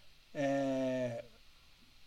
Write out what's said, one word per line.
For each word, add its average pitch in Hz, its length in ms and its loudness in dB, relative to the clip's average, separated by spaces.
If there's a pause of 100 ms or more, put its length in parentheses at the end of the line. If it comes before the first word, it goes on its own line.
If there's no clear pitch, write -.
(320)
É, 131 920 2 (840)